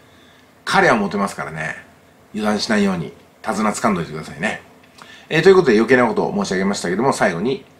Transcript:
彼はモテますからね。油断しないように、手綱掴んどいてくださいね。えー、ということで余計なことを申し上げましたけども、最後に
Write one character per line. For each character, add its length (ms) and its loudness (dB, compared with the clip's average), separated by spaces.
彼 240 4
は 80 4
モ 140 -2
テ 80 -4
ま 100 -2
す 80 -10
か 80 -10
ら 60 -10
ね。 260 -10
油 160 -4
断 120 0
し 100 -6
な 80 2
い 60 2
よ 100 0
う 20 -4
に、 160 -8
手 100 -6
綱 180 -2
掴 200 -2
ん 40 0
ど 60 -4
い 60 -6
て 60 -12
く 40 -10
だ 80 -10
さ 100 -16
い 60 -14
ね。 220 -6
え 120 0
ー、 20 -2
と 60 8
い 40 10
う 20 8
こ 80 6
と 80 2
で 40 4
余 140 2
計 80 6
な 100 4
こ 80 -2
と 120 -2
を 80 -6
申 120 -2
し 60 -4
上 60 0
げ 60 0
ま 100 0
し 60 -6
た 80 -4
け 80 -2
ど 60 -2
も、 100 2
最 200 0
後 80 -6
に 240 -4